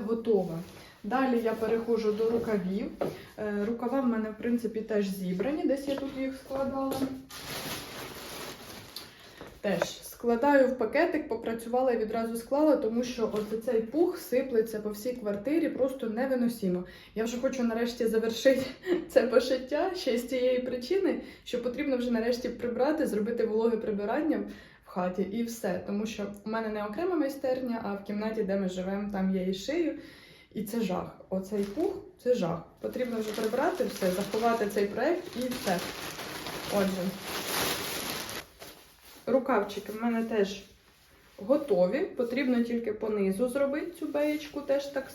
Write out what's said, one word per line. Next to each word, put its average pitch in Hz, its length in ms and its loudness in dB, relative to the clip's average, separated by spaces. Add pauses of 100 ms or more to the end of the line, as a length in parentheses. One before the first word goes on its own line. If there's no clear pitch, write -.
готова. 190 520 2 (460)
Далі 240 380 4
я 220 100 2
переходжу 220 580 2
до 226 180 2
рукавів. 214 560 2 (520)
Е, 208 280 -2
рукава 240 360 0
в 254 60 2
мене, 220 220 2
в 214 80 -10
принципі, 233 440 0
теж 202 260 2
зібрані, 185 560 0
десь 269 240 0
я 277 80 0
тут 277 140 -4 (100)
їх 262 180 -2
складала. 269 580 -2 (2750)
Теж - 420 -2
складаю 247 640 6
в - 100 0
пакетик, 302 500 2
попрацювала 233 640 0
і 233 60 2
відразу 226 400 -2
склала, 294 380 4
тому 233 280 2
що 240 300 -2
ось 214 320 -2
цей 226 160 2
пух 349 360 2
сиплеться 240 640 0
по 208 100 -4
всій 247 220 -4
квартирі, 269 580 0
просто 254 380 0
невиносимо. 233 760 0 (320)
Я 214 80 0
вже 240 140 -2
хочу 262 260 0
нарешті 233 440 0
завершити 226 580 4 (200)
<laughs> 349 240 0
це 262 120 2
пошиття 262 720 0
ще 254 180 -2
й 240 40 0
з 240 100 -4
цієї 254 320 2
причини, 254 640 0 (220)
що 240 200 -4
потрібно 262 340 0
вже 240 140 0
нарешті 233 380 0
прибрати, 247 580 0
зробити 214 380 0
вологе 220 320 4
прибирання 220 640 0 (420)
в - 40 -20
хаті 185 320 0
і 208 220 -2
все. 196 440 -2
Тому 208 180 -2
що 208 180 -6 (220)
в 214 40 -6
мене 220 200 -2
не 208 160 -2
окрема 339 300 0
майстерня, 254 680 0
а 202 100 -2
в 196 100 -6
кімнаті, 214 400 -2
де 190 140 2
ми 190 120 0
живемо, 196 420 -2
там 190 240 2
я 185 120 0
і 190 60 2
шию. 302 400 0 (600)
І 208 80 -4
це 233 180 -2
жах. 175 380 -4 (100)
Оцей 190 340 -2
пух, 349 320 0 (280)
це 247 100 4
жах. 170 300 0 (160)
Потрібно 226 400 -2
вже 214 120 -2
прибрати 233 520 0
все, 190 280 0
заховати 220 560 2
цей 202 180 2
проєкт 294 380 0 (120)
і 240 40 -4
все. 247 400 0 (960)
Отже, 190 320 2 (2250)
рукавчики 226 640 2
в 220 120 -6
мене 226 200 2
теж 214 400 0 (760)
готові. 214 600 4
Потрібно 247 640 2
тільки 226 300 0
понизу 208 560 2
зробити 277 500 0
цю 311 60 -4
беєчку 294 560 0
теж 277 240 0
так 277 300 -6